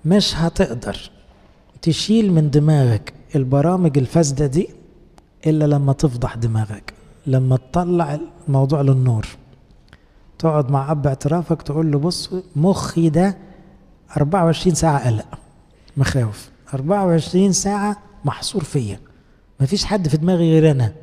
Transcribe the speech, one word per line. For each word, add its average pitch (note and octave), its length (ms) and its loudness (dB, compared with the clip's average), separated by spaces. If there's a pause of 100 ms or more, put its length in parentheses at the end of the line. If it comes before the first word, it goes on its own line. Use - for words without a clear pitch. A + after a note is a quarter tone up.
مش G3 300 2
هتقدر C#3+ 760 -4 (680)
تشيل G3+ 520 0
من D#3 160 2
دماغك C#3 640 2 (220)
البرامج C#3+ 640 2
الفاسدة C#3+ 480 0
دي C#3 240 -2 (800)
إلا D#3 180 2
لما C#3+ 280 2
تفضح B2 420 -2
دماغك، A2 580 -4 (340)
لما C3 300 2
تطلع E3+ 640 -2 (280)
الموضوع C#3 340 0
للنور. B2+ 460 2 (1120)
تقعد D3+ 320 0
مع C#3 200 -2
أب D3 160 -2
اعترافك D3+ 540 -2
تقول D#3 300 -2
له: C#3+ 80 0
"بص، F3 340 -4 (220)
مخي E3 540 0
ده F#3 280 0 (800)
أربعة E3 280 2
وعشرين E3 300 2
ساعة C#3 320 0
قلق، G#2+ 180 -2 (720)
مخاوف، B2+ 520 -2 (240)
أربعة F3 320 -2
وعشرين F3+ 460 2
ساعة G3+ 460 -2 (280)
محصور - 380 -6
فيا، G#2+ 360 -6 (600)
مفيش C3+ 260 0
حد F#3+ 220 -2
في D3+ 100 0
دماغي E3+ 340 2
غير D#3+ 200 6
أنا B2 320 0